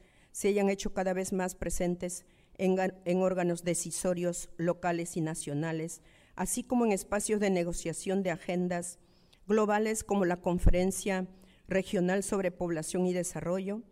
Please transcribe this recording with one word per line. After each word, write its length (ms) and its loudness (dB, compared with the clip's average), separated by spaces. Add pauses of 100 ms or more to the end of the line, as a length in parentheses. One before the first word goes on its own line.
(320)
se 160 -2
hayan 220 4
hecho 240 -2
cada 200 0
vez 200 -2
más 220 -2
presentes 680 -4 (320)
en 180 2
ga-, 280 0
en 180 2
órganos 420 2
decisorios 920 -2
locales 600 -2
y 40 0
nacionales, 800 -4 (340)
así 280 -4
como 220 2
en 80 4
espacios 460 -2
de 100 2
negociación 760 0
de 80 0
agendas 680 -4 (460)
globales 600 2
como 180 2
la 140 2
Conferencia 920 4 (400)
Regional 560 0
sobre 280 0
Población 560 -2
y 60 0
Desarrollo, 680 -4 (100)